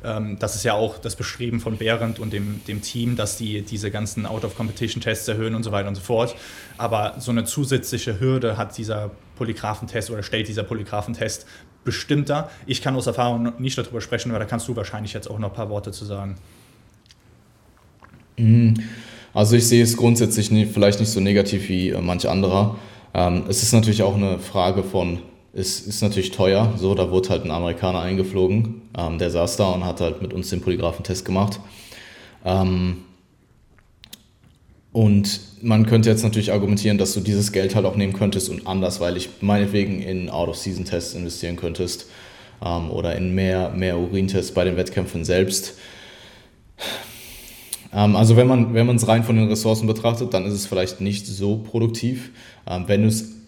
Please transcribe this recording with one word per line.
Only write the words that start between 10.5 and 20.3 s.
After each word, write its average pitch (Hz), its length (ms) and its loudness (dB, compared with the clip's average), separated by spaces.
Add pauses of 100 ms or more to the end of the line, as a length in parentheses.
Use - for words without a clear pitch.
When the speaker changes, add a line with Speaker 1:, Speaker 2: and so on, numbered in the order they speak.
Speaker 1:
Polygraphentest 107 840 -6 (380)
bestimmt 143 460 -2
dar. 151 200 -4 (160)
Ich 123 160 -4
kann 131 140 -2
aus 123 100 -4
Erfahrung 120 380 0
noch 117 160 -4
nicht 131 180 -4
darüber 120 220 -6
sprechen, 120 300 -6
aber 110 100 -2
da 107 40 -2
kannst 113 220 -4
du 123 80 -6
wahrscheinlich 107 380 -8
jetzt - 180 -12
auch 104 80 -8
noch 104 120 -4
ein 95 40 -16
paar 107 160 -8
Worte 104 220 -6
zu - 120 -12
sagen. 98 300 -8 (2000)
Speaker 2:
Mm, 113 360 6 (600)
also 107 200 6
ich 117 140 6
sehe 117 140 8
es 113 140 4
grundsätzlich 117 540 4